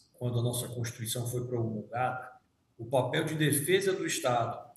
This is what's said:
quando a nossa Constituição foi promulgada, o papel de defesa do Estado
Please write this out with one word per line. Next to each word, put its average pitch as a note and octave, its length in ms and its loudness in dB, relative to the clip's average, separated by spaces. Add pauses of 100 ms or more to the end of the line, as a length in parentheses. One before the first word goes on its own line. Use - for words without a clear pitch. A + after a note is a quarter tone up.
(140)
quando A#2+ 260 -2
a - 20 2
nossa A#2+ 280 0
Constituição A#2 580 -6
foi A#2+ 180 -4
promulgada, A#2 880 -2 (440)
o A2+ 80 -10
papel C3+ 380 2
de D3+ 120 -2
defesa F#3 580 4
do E3+ 120 -2
Estado A#2+ 540 0 (180)